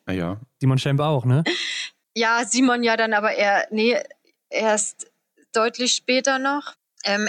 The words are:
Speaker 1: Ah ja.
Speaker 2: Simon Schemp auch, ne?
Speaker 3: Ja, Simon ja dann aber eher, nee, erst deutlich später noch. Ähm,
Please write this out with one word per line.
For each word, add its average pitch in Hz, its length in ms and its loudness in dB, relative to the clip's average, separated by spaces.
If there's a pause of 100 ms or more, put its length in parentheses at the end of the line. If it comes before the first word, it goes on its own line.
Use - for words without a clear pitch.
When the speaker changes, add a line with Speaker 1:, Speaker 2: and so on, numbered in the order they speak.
Speaker 1:
Ah - 80 -6
ja. 92 260 -4 (200)
Speaker 2:
Simon 131 200 2
Schemp 139 200 -2
auch, 147 260 0
ne? 127 180 4 (720)
Speaker 3:
Ja, 233 300 0
Simon 247 380 2
ja 226 140 2
dann 220 160 0
aber 208 200 2
eher, 202 360 2
nee, 220 280 2 (520)
erst 214 640 -2 (400)
deutlich 233 420 0
später 262 460 0
noch. 285 340 -4 (300)
Ähm, 202 240 -2